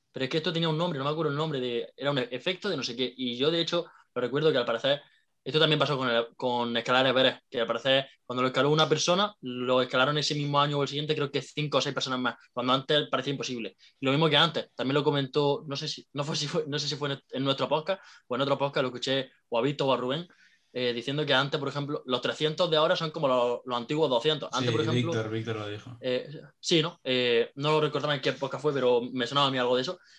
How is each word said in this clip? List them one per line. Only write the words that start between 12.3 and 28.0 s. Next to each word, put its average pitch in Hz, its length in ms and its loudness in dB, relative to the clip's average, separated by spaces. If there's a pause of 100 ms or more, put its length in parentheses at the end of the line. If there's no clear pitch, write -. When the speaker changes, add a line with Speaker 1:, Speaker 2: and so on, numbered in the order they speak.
Speaker 1:
cuando 127 220 0
antes 147 380 0
parecía 131 220 -2
imposible. 117 440 -8 (220)
Y 135 80 -4
lo 131 40 4
mismo 156 160 4
que 147 100 4
antes, 151 360 2
también 131 220 -2
lo 147 80 2
comentó, 143 640 0
no 139 80 -8
sé 151 120 -8
si, - 260 -10
no 143 100 -4
fue 151 120 -4
si 147 120 -4
fue, 156 200 -2
no 143 120 -4
sé 143 80 -4
si 151 80 -4
fue 139 180 -4
en, 139 60 -10 (100)
en 135 140 -4
nuestro 135 260 0
podcast, 156 320 -2 (260)
o 123 80 -4
en 127 60 0
otro 135 160 0
podcast, 139 240 -2
lo 127 60 0
escuché 131 420 -2 (200)
o 117 100 0
a - 20 2
Víctor 143 280 0
o 127 40 6
a 120 40 2
Rubén, 135 300 -4 (460)
eh, 123 200 -2
diciendo 139 320 -4
que 139 80 2
antes, 139 260 2
por 139 100 -4
ejemplo, 143 360 -6
los 127 160 -2
trescientos 156 480 0
de 156 80 2
ahora 165 180 4
son 160 160 -4
como 156 160 -2
los, 123 380 2
los 123 120 -2
antiguos 151 320 0
doscientos. 131 420 0
Antes, 123 200 0
Speaker 2:
Sí, - 20 2
Speaker 1:
por 113 80 2
ejemplo, 117 320 0
Speaker 2:
Víctor, 107 160 -2
Víctor 113 260 -4
lo 107 120 -8
dijo. 107 340 -12
Speaker 1:
eh, 127 260 -2 (320)
sí, 165 220 2
¿no? 170 220 -4
Eh, 123 520 2
no 143 160 0
lo 156 100 4
recordaba 147 340 0